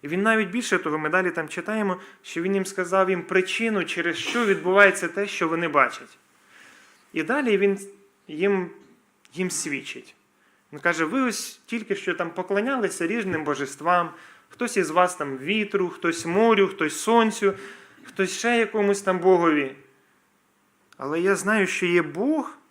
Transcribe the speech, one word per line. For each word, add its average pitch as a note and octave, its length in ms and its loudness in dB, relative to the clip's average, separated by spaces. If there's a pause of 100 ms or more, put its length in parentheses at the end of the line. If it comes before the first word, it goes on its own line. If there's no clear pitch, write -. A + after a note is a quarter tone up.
І C#3+ 60 -12
він F3+ 140 -2
навіть A3 260 2
більше G3 300 -2
того, D#3 200 -2
ми D#3 100 -2
далі F3+ 220 2
там E3 180 -6
читаємо, G3 520 -4 (220)
що - 200 -8
він F#3+ 120 0
їм F#3+ 120 0
сказав F#3 440 0
їм F3+ 120 0
причину, F#3 600 0
через E3+ 320 -4
що A#3+ 300 -2
відбувається F#3+ 640 4
те, G3 180 -4
що F3+ 220 -2
вони E3 200 -2
бачать. F#3 500 0 (960)
І D#3 100 -4
далі A3+ 360 0
він G3 200 2 (500)
їм, F3+ 420 -2 (640)
їм F3+ 180 -4
свідчить. - 640 -8 (580)
Він D3 80 -14
каже: E3 240 0
«Ви G3 160 -2
ось - 460 -4
тільки G#3+ 300 -6
що - 180 -4
там E3+ 160 -6
поклонялися G3 760 -2
різним F#3 380 -4
божествам, D3 680 -2 (380)
хтось - 280 -6
із E3+ 140 0
вас F3 240 4
там C#3 240 -6
вітру, G3 500 -2
хтось E3+ 380 -4
морю, G3+ 420 4
хтось - 320 -4
сонцю, A3 540 2 (500)
хтось - 340 -4
ще A#3+ 200 2
якомусь G#3 440 0
там F#3 160 0
богові. E3 580 4 (1200)
Але D3 240 -6
я F#3+ 160 2
знаю, F#3+ 300 2
що F3+ 200 -2
є F3 160 4
Бог A3+ 560 -4 (120)